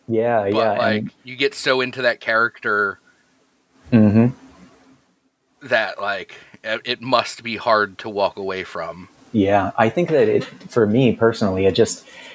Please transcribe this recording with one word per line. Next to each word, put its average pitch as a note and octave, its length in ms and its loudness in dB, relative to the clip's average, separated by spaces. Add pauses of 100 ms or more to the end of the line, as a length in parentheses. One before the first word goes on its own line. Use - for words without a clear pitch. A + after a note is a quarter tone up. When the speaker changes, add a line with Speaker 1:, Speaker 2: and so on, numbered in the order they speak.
Speaker 1:
Yeah, A2+ 360 0
Speaker 2:
But, G2+ 100 0
Speaker 1:
yeah, A2+ 240 0
Speaker 2:
like, A2 240 0
Speaker 1:
and - 100 -10 (120)
Speaker 2:
you B2+ 120 -18
get C#3 160 -2
so C3 300 0
into B2+ 180 -6
that A#2+ 200 0
character A2 800 -2 (920)
Speaker 1:
Mm-hmm. A2 360 6 (1400)
Speaker 2:
that, A2 340 -2
like, G2 360 -8 (280)
it, A2 200 -4
it A#2+ 180 -4
must A#2 400 -2
be A2+ 140 -8
hard G#2 420 0
to A#2 100 -12
walk G2+ 280 -2
away F#2+ 260 -6
from. E2+ 460 -12 (240)
Speaker 1:
Yeah, G2 440 2
I A2+ 120 2
think E3 220 -2
that C3 180 4
it, A2 160 0
for - 420 -2
me A2+ 300 4
personally, G2 500 0
it F#2+ 60 4
just, - 340 0 (280)